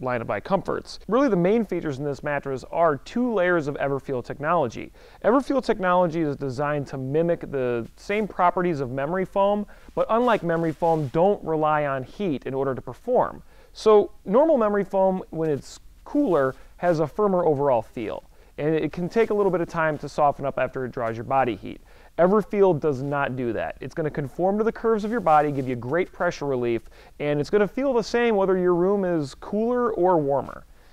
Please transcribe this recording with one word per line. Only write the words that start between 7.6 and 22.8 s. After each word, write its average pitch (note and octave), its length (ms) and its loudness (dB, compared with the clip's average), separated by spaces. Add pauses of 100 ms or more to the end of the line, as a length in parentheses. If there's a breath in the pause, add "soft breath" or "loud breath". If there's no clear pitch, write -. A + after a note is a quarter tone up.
same G#3 320 -4
properties F3+ 540 0
of B2 100 -4
memory D3 320 -4
foam, G3+ 420 0 (300 loud breath)
but E3+ 140 0
unlike A3+ 340 2
memory E3 300 0
foam, D#3+ 400 0
don't F#3+ 280 2
rely D3+ 440 0
on C3+ 180 -4
heat D#3 420 -4
in C3 80 -4
order C3+ 220 -2
to B2 60 -8
perform. F3+ 600 -2 (300 soft breath)
So G#3+ 400 4 (140)
normal C#4 320 4
memory G#3 260 2
foam, F#3+ 460 2
when D#3+ 200 -2
it's - 300 -6 (240)
cooler, E3 500 2 (220 soft breath)
has F3 240 0
a D#3 80 0
firmer F#3 380 0
overall C#3 360 2
feel. - 440 -8 (320 soft breath)
And D3+ 180 0
it D3+ 160 -2
can F3 180 -6
take A3+ 220 0
a - 20 0
little G3+ 180 2
bit F3 100 0
of E3 80 -4
time D#3 300 -2
to D3 100 -10
soften C#3+ 360 0
up C3 140 -4
after B2+ 260 -4
it A#2 60 -8
draws A2+ 240 -4
your A#2 80 -8
body B2 320 0
heat. G2+ 260 -12 (380 soft breath)
Everfeel F#3+ 600 4
does C3 220 -2